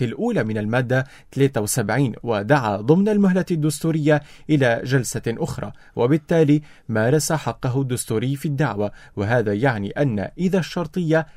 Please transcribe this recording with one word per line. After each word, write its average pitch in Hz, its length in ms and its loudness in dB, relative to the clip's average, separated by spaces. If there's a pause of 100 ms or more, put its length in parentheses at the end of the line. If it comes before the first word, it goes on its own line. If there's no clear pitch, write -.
الأولى 160 420 -2
من 110 140 -2
المادة 123 480 0 (260)
ثلاثة 135 300 2
وسبعين 110 520 0 (100)
ودعا 110 540 0
ضمن 160 320 2
المهلة 196 420 2
الدستورية 156 680 0 (280)
إلى 135 360 2
جلسة 127 420 -2
أخرى، 151 440 -6 (240)
وبالتالي 151 640 2 (280)
مارس 117 420 2
حقه 135 500 -2
الدستوري 123 540 -2
في 135 100 -12
الدعوة، 110 460 -2 (240)
وهذا 107 380 0
يعني 107 360 0
أن 107 480 -2
إذا 185 220 0
الشرطية 160 760 -2